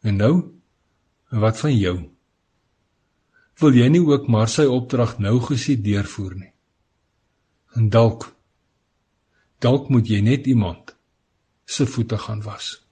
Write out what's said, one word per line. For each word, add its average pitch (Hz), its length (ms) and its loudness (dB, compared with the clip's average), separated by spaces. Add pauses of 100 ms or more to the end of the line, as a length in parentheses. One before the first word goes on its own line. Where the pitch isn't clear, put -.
En 104 140 -2
nou, 107 180 2 (960)
wat 110 300 0
van 147 160 0
jou? 90 200 0 (1600)
Wil 147 160 4
jy 120 160 6
nie 175 140 4
ook 143 260 0
maar 110 160 2
sy 147 220 2
opdrag 123 500 -2
nou 104 240 0
gesien 127 400 -2
deurvoer 98 520 -4
nie? 92 180 -18 (1200)
En 110 140 2
dalk, 113 400 2 (1300)
dalk 131 300 0
moet 120 180 2
jy 104 160 0
net 131 240 0
iemand 104 480 -2 (680)
se - 200 -4
voete 113 320 -6
gaan 107 240 -10
was. - 360 -14 (140)